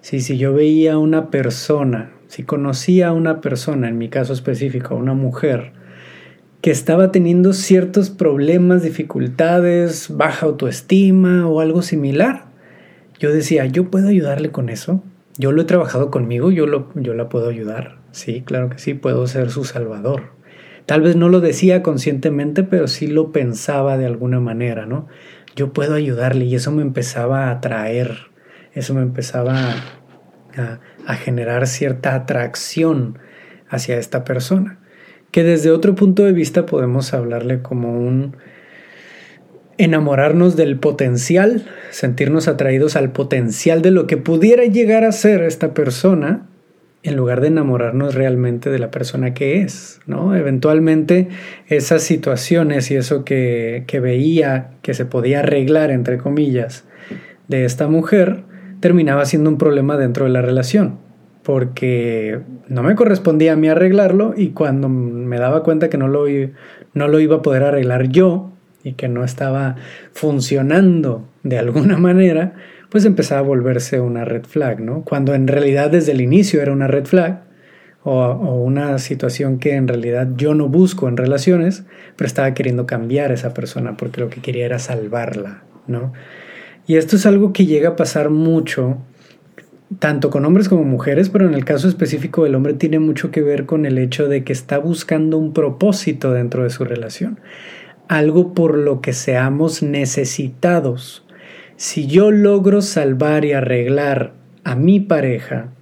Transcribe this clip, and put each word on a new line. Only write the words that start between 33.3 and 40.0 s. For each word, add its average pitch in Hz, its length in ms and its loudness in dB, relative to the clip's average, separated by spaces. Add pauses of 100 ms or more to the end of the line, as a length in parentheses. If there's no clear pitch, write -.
hacia 123 300 -6
esta 127 260 -6
persona, 185 560 -2 (520)
que 170 120 4
desde 165 280 4
otro 165 220 4
punto 190 300 4
de 202 80 4
vista 170 340 0
podemos 131 480 -2
hablarle 120 480 -4
como 120 380 -4
un 131 380 -2 (1400)
enamorarnos 160 760 4